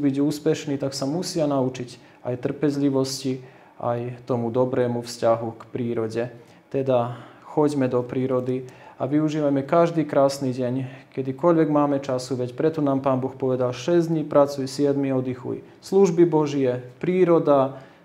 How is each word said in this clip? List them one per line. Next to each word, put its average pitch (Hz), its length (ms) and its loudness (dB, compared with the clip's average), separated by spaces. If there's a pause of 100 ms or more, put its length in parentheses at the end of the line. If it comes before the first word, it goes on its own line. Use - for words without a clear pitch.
byť 139 160 0
úspešní, 151 560 -2
tak 135 160 -4
sa - 100 -4
musia 156 460 -2
naučiť 127 720 -4
aj 123 180 -4
trpezlivosti, 135 1000 -2 (340)
aj 120 480 -6
tomu 117 240 -2
dobrému 123 560 0
vzťahu 117 480 0
k - 160 -16
prírode. 117 640 -4 (400)
Teda 123 480 0 (240)
choďme 143 480 0
do 123 80 2
prírody 127 640 -2 (320)
a 131 80 -4
využívajme 147 640 0
každý 165 400 2
krásny 139 480 2
deň, 127 320 -4 (240)
kedykoľvek 151 560 2
máme 143 320 2
času, 127 400 -4
veď 123 160 -6
preto 156 240 0
nám 139 240 0
Pán 131 160 2
Boh 131 160 -6
povedal: 127 400 -2
"Šesť 170 320 2
dní 160 160 0
pracuj, 143 400 2
siedmy 139 480 0
oddychuj." 127 480 -4 (240)
Služby 175 400 6
Božie, 143 560 2 (240)
príroda, 160 720 4 (280)